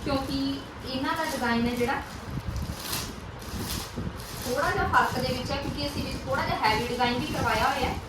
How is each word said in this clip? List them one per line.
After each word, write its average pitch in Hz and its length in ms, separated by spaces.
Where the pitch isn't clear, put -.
ਕਿਉਂਕਿ 277 560
ਇਹਨਾਂ 269 280
ਦਾ 311 80
ਡਿਜ਼ਾਈਨ 240 420
ਹੈ 240 80
ਜਿਹੜਾ 247 280
ਥੋੜ੍ਹਾ 285 260
ਜਿਹਾ - 140
ਫਰਕ 247 420
ਦੇ 247 80
ਵਿੱਚ 247 160
ਹੈ, 277 60
ਕਿਉਂਕਿ 277 300
ਅਸੀਂ 285 180
ਵਿੱਚ 254 200
ਥੋੜ੍ਹਾ 262 220
ਜਿਹਾ 339 100
ਹੈਵੀ 240 300
ਡਿਜ਼ਾਈਨ 240 320
ਵੀ 240 80
ਕਰਵਾਇਆ 233 420
ਹੋਇਆ 269 200
ਹੈ। - 100